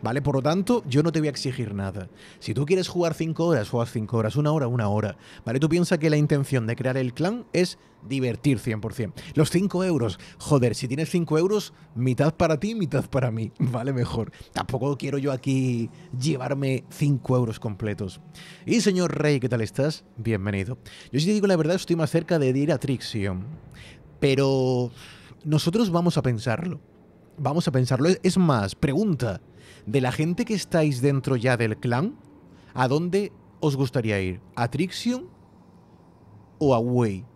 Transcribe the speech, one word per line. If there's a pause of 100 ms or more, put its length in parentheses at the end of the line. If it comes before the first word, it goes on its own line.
¿Vale?
Por
lo
tanto,
yo
no
te
voy
a
exigir
nada. (300)
Si
tú
quieres
jugar
cinco
horas,
juegas
cinco
horas,
una
hora,
una
hora. (300)
¿Vale?
Tú
piensas
que
la
intención
de
crear
el
clan
es (320)
divertir
cien
por
cien. (220)
Los
cinco
euros. (220)
Joder,
si
tienes
cinco
euros, (180)
mitad
para
ti,
mitad
para
mí.
<laughs>
¿Vale?
Mejor. (220)
Tampoco
quiero
yo
aquí (280)
llevarme
cinco
euros
completos. (440)
Y
señor
Rey,
¿qué
tal
estás? (140)
Bienvenido. (320)
Yo
si
te
digo
la
verdad,
estoy
más
cerca
de
ir
a
Trixion. (760)
Pero (540)
nosotros
vamos
a
pensarlo. (560)
Vamos
a
pensarlo.
Es,
es
más,
pregunta. (440)
De
la
gente
que
estáis
dentro
ya
del
clan, (600)
¿a
dónde (300)
os
gustaría
ir? (160)
¿A
Trixion (1300)
o
a
Wei? (100)